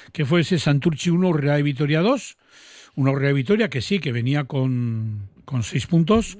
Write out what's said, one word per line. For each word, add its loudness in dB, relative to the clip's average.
que -4
fue 4
ese 0
Santurchi 0
uno, 2
Real 0
Vitoria 0
dos. -2
Una 2
Real 0
Vitoria 2
que -4
sí, -2
que -4
venía -2
con, -4
con -2
seis -4
puntos. 2